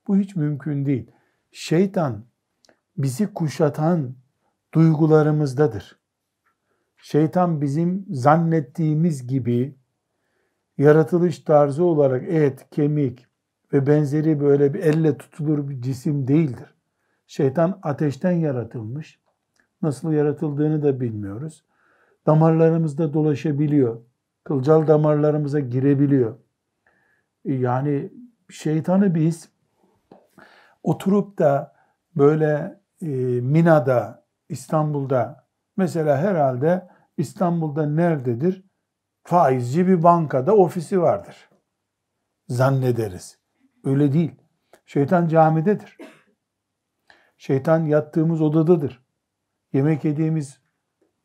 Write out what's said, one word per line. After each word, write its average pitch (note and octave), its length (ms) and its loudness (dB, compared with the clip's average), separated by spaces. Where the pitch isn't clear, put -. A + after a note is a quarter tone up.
Bu G3 80 2
hiç G3 200 -2
mümkün D3 500 -4
değil. C3 240 -4
Şeytan E3 720 -2
bizi C#3 380 -4
kuşatan D#3 800 -2
duygularımızdadır. D3+ 1200 2
Şeytan D#3+ 640 0
bizim E3+ 500 -4
zannettiğimiz D#3 1160 0
gibi B2 500 -2
yaratılış D#3 600 2
tarzı D3 460 2
olarak C#3+ 440 2
et, D3+ 420 -2
kemik D3 560 -4
ve C#3 140 0
benzeri D3+ 540 0
böyle C#3+ 340 2
bir - 60 -8
elle D#3 380 0
tutulur D3 500 -6
bir C3+ 140 -12
cisim C3+ 460 -4
değildir. C#3 460 -2
Şeytan E3 560 -2
ateşten D3+ 500 -4
yaratılmış. C3 880 -6
Nasıl D#3+ 300 -4
yaratıldığını D3 720 -2
da C3+ 180 0
bilmiyoruz. A2 640 -10
Damarlarımızda D#3+ 880 2
dolaşabiliyor. D3 840 0
Kılcal D3+ 420 2
damarlarımıza D3+ 720 2
girebiliyor. C3+ 800 0
Yani C#3 680 -2
şeytanı F3 640 0
biz D#3+ 340 -2
oturup G3 560 -2
da C#3+ 360 0
böyle, D3+ 640 2
e, F3+ 40 -10
Mina'da, C3+ 840 2
İstanbul'da, C#3 1000 -4
mesela D#3 420 0
herhalde D#3 720 0
İstanbul'da D#3+ 720 -4
nerededir? D3+ 760 -2
Faizci C#3 640 0
bir F3+ 160 2
bankada E3 540 2
ofisi F3+ 460 0
vardır. - 480 -4
Zannederiz. B2 920 -2
Öyle C#3 280 0
değil. D#3 220 -2
Şeytan E3+ 420 0
camidedir. D#3+ 680 2
Şeytan D#3+ 480 0
yattığımız D#3 560 0
odadadır. D#3 640 0
Yemek C#3+ 320 0
yediğimiz D#3 560 -4